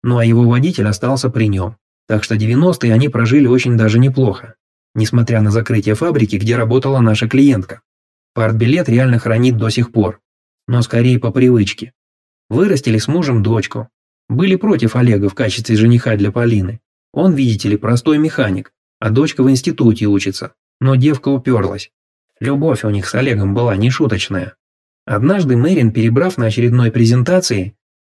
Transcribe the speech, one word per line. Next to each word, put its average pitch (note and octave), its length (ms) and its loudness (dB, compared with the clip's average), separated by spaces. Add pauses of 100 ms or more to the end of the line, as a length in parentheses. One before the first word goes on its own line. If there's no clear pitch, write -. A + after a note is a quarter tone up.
Ну A#2+ 160 0
а A#2 60 2
его A#2 240 4
водитель B2 380 0
остался B2+ 440 -2
при A2+ 180 -2
нем. G2 280 -4 (300)
Так G#2+ 180 -2
что A2 120 -4
девяностые A#2+ 560 0
они B2 160 2
прожили B2 380 2
очень A#2+ 320 2
даже A2 200 2
неплохо, C3 580 0 (380)
несмотря A2 460 0
на G#2 100 2
закрытие A2 440 0
фабрики, C3+ 420 0
где A2+ 200 -2
работала B2+ 440 0
наша A2+ 280 2
клиентка. C3 520 0 (540)
Партбилет A#2 560 0
реально A#2+ 280 2
хранит A#2+ 380 0
до A2+ 140 -2
сих A2+ 200 -2
пор, F#2+ 300 -2 (480)
но B2 140 0
скорее A#2+ 360 0
по A#2 120 -4
привычке. A#2+ 600 0 (580)
Вырастили B2 480 0
с G#2+ 100 -4
мужем C#3 340 0
дочку. A2 460 -4 (400)
Были F3+ 280 0
против D#3 400 0
Олега G#2 340 2
в - 40 -20
качестве A2+ 420 -2
жениха A#2 400 2
для G2+ 140 0
Полины. A2 500 -2 (320)
Он, F3+ 200 2
видите A#2+ 380 0
ли, G2+ 80 -2
простой A#2+ 400 0
механик, A#2 540 -4 (280)
а A2 80 -4
дочка C3+ 340 0
в C3 80 4
институте B2+ 560 0
учится. G2 460 -4 (280)
Но C3 160 2
девка C#3 320 0
уперлась. A#2 600 -2 (500)
Любовь C#3 440 -2
у G#2+ 60 -2
них G2+ 180 -4
с - 60 -10
Олегом G#2 400 -2
была A2+ 220 -2
нешуточная. G#2 800 -2 (500)
Однажды C#3 500 0
Мэрин, C3 360 2
перебрав A#2+ 460 0
на A#2 80 -2
очередной A#2+ 440 0
презентации, A#2+ 880 0 (360)